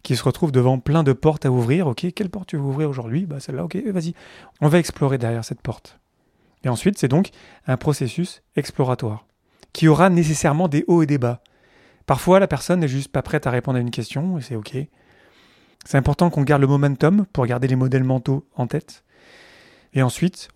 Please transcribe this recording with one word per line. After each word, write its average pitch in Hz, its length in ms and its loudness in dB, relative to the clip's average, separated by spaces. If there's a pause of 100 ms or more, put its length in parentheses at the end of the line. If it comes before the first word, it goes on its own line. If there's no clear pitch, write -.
qui - 140 -2
se - 80 -4
retrouve 143 300 0
devant 127 260 4
plein 156 240 0
de 139 80 2
portes 151 340 0
à 135 60 2
ouvrir. 127 360 2
Ok, 123 180 -4 (100)
quelle 196 140 -4
porte 185 200 -12
tu - 60 -8
veux 143 80 -4
ouvrir 143 260 -2
aujourd'hui ? 131 360 -4
Bah 143 160 -10
celle-là, 139 240 -8
ok, 165 100 -8 (120)
vas-y. 175 280 -4 (460)
On 151 80 4
va 170 100 4
explorer 135 380 -2
derrière 117 260 -4
cette - 180 -12
porte. - 380 -12 (640)
Et 131 60 -2
ensuite, 123 280 0
c'est 131 120 0
donc 160 200 2 (380)
un 131 80 0
processus 151 640 -4 (140)
exploratoire 127 720 -4 (460)
qui 160 160 4
aura 160 200 6
nécessairement 165 600 0
des 143 180 -2
hauts 170 160 4
et - 20 0
des 143 120 0
bas. 120 260 -2 (600)
Parfois, 175 340 4
la 196 80 2
personne 175 320 -2
n'est 160 80 0
juste 135 240 -4
pas 135 100 -2
prête - 260 -4
à 123 40 -2
répondre 127 260 -2
à 123 40 0
une 120 100 -4
question, 147 460 -6
et 143 40 -6
c'est 120 140 -10
ok. 110 220 -10 (1080)
C'est - 120 0
important 143 320 2
qu'on 147 140 0
garde 143 180 2
le 139 60 4
momentum 143 640 2
pour 131 120 0
garder 123 220 0
les 131 80 2
modèles 131 300 2
mentaux 131 500 -2
en 123 120 -4
tête. - 360 -8 (920)
Et 135 80 2
ensuite, - 540 -2